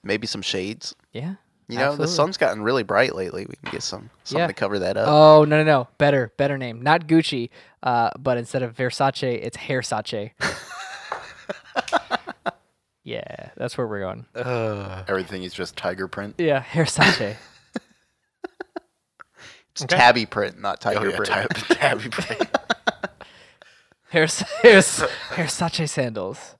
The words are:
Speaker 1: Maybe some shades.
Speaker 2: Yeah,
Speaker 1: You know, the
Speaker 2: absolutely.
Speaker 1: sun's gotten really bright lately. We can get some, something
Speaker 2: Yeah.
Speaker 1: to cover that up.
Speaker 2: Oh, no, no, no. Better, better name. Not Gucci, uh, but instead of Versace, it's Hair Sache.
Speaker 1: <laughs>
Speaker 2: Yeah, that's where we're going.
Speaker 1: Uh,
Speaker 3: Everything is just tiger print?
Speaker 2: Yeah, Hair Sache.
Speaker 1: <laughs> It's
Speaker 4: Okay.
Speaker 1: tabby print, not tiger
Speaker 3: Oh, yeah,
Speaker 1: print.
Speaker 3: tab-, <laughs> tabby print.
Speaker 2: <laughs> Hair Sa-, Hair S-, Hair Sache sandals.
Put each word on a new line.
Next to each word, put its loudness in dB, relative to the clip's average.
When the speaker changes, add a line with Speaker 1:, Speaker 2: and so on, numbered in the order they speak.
Speaker 1:
Maybe -2
some -8
shades. -6
Speaker 2:
Yeah, -8
Speaker 1:
You -10
know, 0
the -2
Speaker 2:
absolutely. -2
Speaker 1:
sun's 0
gotten 0
really 2
bright 2
lately. -6
We -14
can -12
get -8
some, -10
something -4
Speaker 2:
Yeah. 2
Speaker 1:
to -4
cover -2
that -2
up. 2
Speaker 2:
Oh, 10
no, 4
no, 4
no. 4
Better, 2
better -2
name. -10
Not 2
Gucci, 0
uh, 2
but 0
instead -4
of -8
Versace, 0
it's -10
Hair -4
Sache. -6
Speaker 1:
<laughs> -6
Speaker 2:
Yeah, -12
that's -8
where -4
we're -6
going. -8
Speaker 1:
Uh, -6
Speaker 3:
Everything -4
is -10
just -8
tiger -6
print? -10
Speaker 2:
Yeah, 0
Hair 0
Sache. 0
Speaker 1:
<laughs> -20
It's -10
Speaker 4:
Okay. 2
Speaker 1:
tabby 6
print, -4
not -6
tiger -2
Speaker 3:
Oh, -2
yeah, -4
Speaker 1:
print. -4
Speaker 3:
tab-, -2
<laughs> -8
tabby 2
print. -6
Speaker 2:
<laughs> -20
Hair 2
Sa-, -4
Hair 12
S-, 2
Hair -4
Sache -2
sandals. -6